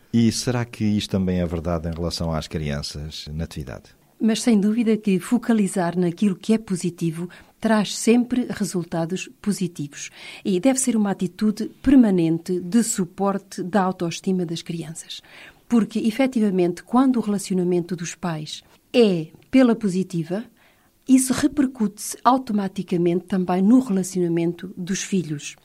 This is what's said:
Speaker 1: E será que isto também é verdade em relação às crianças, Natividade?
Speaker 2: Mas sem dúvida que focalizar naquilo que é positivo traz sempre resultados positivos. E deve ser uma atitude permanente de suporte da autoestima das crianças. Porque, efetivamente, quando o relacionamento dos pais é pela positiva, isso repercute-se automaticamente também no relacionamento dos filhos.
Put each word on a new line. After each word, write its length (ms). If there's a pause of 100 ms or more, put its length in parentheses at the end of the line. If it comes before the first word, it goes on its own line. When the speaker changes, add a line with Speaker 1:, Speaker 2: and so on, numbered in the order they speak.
(100)
Speaker 1:
E 220
será 320
que 200
isto 260
também 300
é 60
verdade 420
em 40
relação 400
às 160
crianças, 840
Natividade? 640 (240)
Speaker 2:
Mas 220
sem 180
dúvida 380
que 220
focalizar 800
naquilo 380
que 180
é 40
positivo 720 (320)
traz 380
sempre 500
resultados 800 (140)
positivos. 680 (340)
E 160
deve 200
ser 180
uma 140
atitude 560 (160)
permanente 800
de 220
suporte 800
da 200
autoestima 640
das 160
crianças. 580 (480)
Porque, 300
efetivamente, 840
quando 340
o 40
relacionamento 760
dos 200
pais 480 (320)
é 320 (240)
pela 260
positiva, 680 (640)
isso 260
repercute-se 880
automaticamente 1040
também 360
no 160
relacionamento 960
dos 280
filhos. 500 (100)